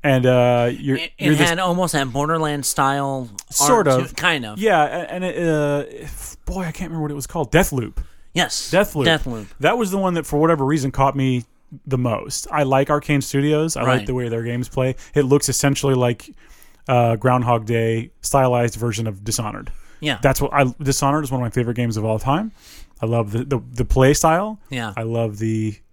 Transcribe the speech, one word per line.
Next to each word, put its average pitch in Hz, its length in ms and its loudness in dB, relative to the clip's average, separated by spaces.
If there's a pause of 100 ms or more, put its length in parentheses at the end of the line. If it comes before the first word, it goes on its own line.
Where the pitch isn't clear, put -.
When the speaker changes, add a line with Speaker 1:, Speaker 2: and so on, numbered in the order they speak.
Speaker 1:
and, 131 240 4
uh, 123 460 4
you're, 135 240 -2
Speaker 2:
It, 165 220 -8
Speaker 1:
you're 151 160 2
Speaker 2:
it - 20 4
Speaker 1:
this 170 120 4
Speaker 2:
had 170 100 0
almost 180 340 0
that 135 200 -2
Borderlands 147 560 -2
style 135 640 0
art - 220 -18
Speaker 1:
Sort 226 320 4
Speaker 2:
to 131 100 4
Speaker 1:
of. 131 160 -2
Speaker 2:
it, - 40 -14
kind 156 300 0
of. 107 120 -10
Speaker 1:
Yeah, 190 240 4
a-, 147 300 -2
and 185 120 -6
it, 170 140 -4 (100)
uh, 147 400 0
if, - 560 -14
boy, 185 180 -4
I 165 100 -6
can't 170 180 -8
remember 160 120 -4
what 147 80 -4
it 147 40 -8
was 143 120 -8
called. 151 260 -4
Deathloop. 147 460 0 (340)
Speaker 2:
Yes. - 380 -4
Speaker 1:
Deathloop. 165 360 0
Speaker 2:
Deathloop. 123 400 0 (140)
Speaker 1:
That 180 160 2
was 214 140 -2
the 196 80 -2
one 185 160 0
that, 165 100 -2
for 147 140 -2
whatever 156 260 4
reason, 139 280 0
caught 139 240 2
me 131 280 0 (420)
the 131 120 -2
most. - 520 -4
I 151 120 2
like 135 260 4
Arcane 147 320 2
Studios. 151 560 0
I 117 80 -4
Speaker 2:
Right. 123 140 2
Speaker 1:
like 104 80 -4
the 127 80 -4
way 123 160 -2
their 117 120 -2
games 120 280 -4
play. 131 260 0 (180)
It 147 100 4
looks 135 260 4
essentially 139 440 2
like, 120 400 0 (540)
uh, 120 280 4
Groundhog 120 500 2
Day, 113 440 0 (120)
stylized 123 540 2
version 110 300 -2
of 101 160 -8
Dishonored. 107 480 -6 (300)
Speaker 2:
Yeah. 143 220 -2
Speaker 1:
That's 131 180 4
what 143 140 -2
I, 143 100 6 (160)
Dishonored 143 440 0
is 127 60 -6
one 127 120 -2
of - 20 -2
my 110 60 -4
favorite 120 240 -2
games 117 240 -2
of 107 80 -2
all 110 120 0
time. 170 340 -2 (500)
I 113 40 -4
love 113 260 0
the, 120 120 -4
the, 139 160 -2 (120)
the 120 120 -2
play 131 300 6
style. 190 440 0 (120)
Speaker 2:
Yeah. 113 260 -6
Speaker 1:
I 117 60 -6
love 113 360 -2
the 110 380 -2 (160)